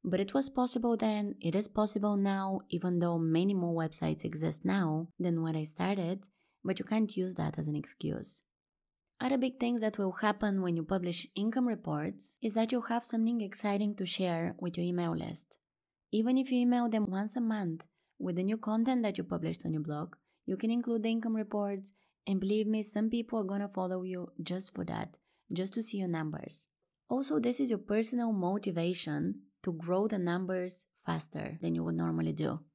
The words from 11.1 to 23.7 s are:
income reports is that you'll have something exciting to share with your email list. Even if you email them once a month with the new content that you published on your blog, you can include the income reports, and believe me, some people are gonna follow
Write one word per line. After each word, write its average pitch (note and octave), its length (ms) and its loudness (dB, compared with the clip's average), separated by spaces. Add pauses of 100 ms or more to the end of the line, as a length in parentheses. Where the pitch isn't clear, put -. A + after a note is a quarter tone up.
income A3+ 340 2
reports E3 760 -2
is G#3+ 120 0
that A3+ 180 4
you'll B3 160 2
have A#3 160 0
something A3+ 380 2
exciting G3+ 540 0
to F#3+ 100 -2
share E3+ 520 0
with F3 200 -4
your F3 80 0
email F3 280 2
list. E3 440 -6 (520)
Even A#3 280 4
if C4 120 0
you B3 100 4
email A#3+ 280 4
them A3 220 2
once G3+ 260 -2
a B3 60 -2
month G3+ 400 -2 (360)
with F3+ 180 -2
the F3+ 60 0
new G#3 140 2
content A3+ 460 2
that G3+ 160 0
you F3 60 -2
published E3 420 -4
on D#3 80 0
your D3+ 80 0
blog, D#3 340 -6 (300)
you F#3+ 100 -2
can A3+ 140 0
include A#3 320 0
the A3+ 80 2
income A3+ 260 0
reports, G3+ 560 -2 (340)
and G3 140 2
believe G#3 260 2
me, G#3+ 160 0
some G#3+ 280 0
people A3+ 300 -2
are G3 40 -2
gonna G3+ 240 -2
follow F#3 340 -2